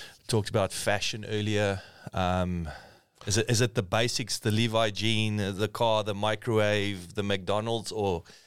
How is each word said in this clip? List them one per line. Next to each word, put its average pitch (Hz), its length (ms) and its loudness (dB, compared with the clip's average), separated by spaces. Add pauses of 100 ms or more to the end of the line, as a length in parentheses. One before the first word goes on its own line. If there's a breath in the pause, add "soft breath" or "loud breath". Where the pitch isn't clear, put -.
(260 loud breath)
talked 107 240 0
about 101 200 0
fashion 104 560 -2
earlier. 104 540 0 (320 loud breath)
Um, 90 560 0 (580 loud breath)
is 95 120 2
it, - 100 2
is 117 140 4
it 120 120 2
the - 80 2
basics, 110 560 0
the 113 120 0
Levi 110 400 2
jean, 107 460 0 (200)
the 104 160 0
car, 110 320 2
the 101 100 -2
microwave, 104 1000 0
the 104 80 -2
McDonald's, 101 680 -2
or 98 340 0 (220 loud breath)